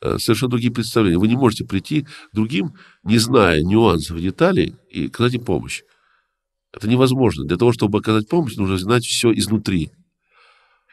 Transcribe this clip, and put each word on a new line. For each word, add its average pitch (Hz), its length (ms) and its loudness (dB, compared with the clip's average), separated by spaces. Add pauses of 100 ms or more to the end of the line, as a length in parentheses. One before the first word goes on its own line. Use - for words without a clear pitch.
э, - 180 -4
совершенно 117 320 0
другие 120 200 0
представления. 110 460 0
Вы 98 100 2
не 117 80 2
можете 123 300 0
прийти 139 380 -4
к - 40 -18 (260)
другим, 135 400 -4 (300)
не 104 140 2
зная 101 460 4
нюансов 87 540 2
и 82 40 -8
деталей, 135 540 0 (140)
и 76 180 -6
оказать 120 260 -2
им 120 100 -6
помощь. 67 380 -6 (880)
Это - 160 -10
невозможно. 127 580 2
Для 87 120 -2
того, 120 160 4
чтобы 107 260 0
оказать 110 300 0
помощь, 156 260 -2
нужно 95 220 -2
знать 113 280 0
все - 280 0
изнутри. 101 580 -2 (1000)